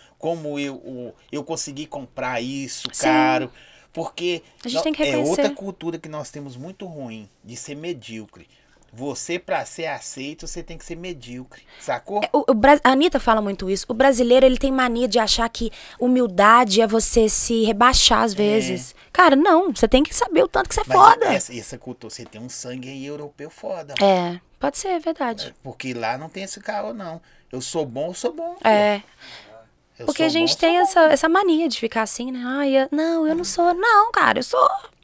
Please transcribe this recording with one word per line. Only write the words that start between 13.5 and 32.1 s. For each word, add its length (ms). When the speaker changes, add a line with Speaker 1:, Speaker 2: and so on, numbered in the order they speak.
Speaker 2:
isso. 220
O 40
brasileiro, 520
ele 140
tem 120
mania 360
de 100
achar 320
que 220
humildade 800
é 60
você 420
se 360
rebaixar 580
às 120
Speaker 1:
É. 20
Speaker 2:
vezes. 580
Cara, 240
não. 380
Você 140
tem 160
que 100
saber 300
o 40
tanto 220
que 60
você 60
é 60
Speaker 1:
Mas 80
Speaker 2:
foda. 300
Speaker 1:
essa, 300
essa 220
cultura, 360
você 100
tem 160
um 100
sangue 400
aí 140
europeu 460
foda, 500
mano. 140
Speaker 2:
É, 260
pode 180
ser, 120
é 100
verdade. 480
Speaker 1:
É, 60
porque 320
lá 200
não 140
tem 140
esse 160
caô, 340
não. 260
Eu 100
sou 260
bom, 220
eu 40
sou 180
bom, 240
pô. 120
Speaker 2:
É. 340
Speaker 1:
Eu 80
Speaker 2:
Porque 180
a 60
Speaker 1:
sou 100
Speaker 2:
gente 140
Speaker 1:
bom, 60
Speaker 2:
tem 160
Speaker 1:
sou 80
Speaker 2:
essa, 240
Speaker 1:
bom. 60
Speaker 2:
essa 160
mania 380
de 120
ficar 240
assim, 280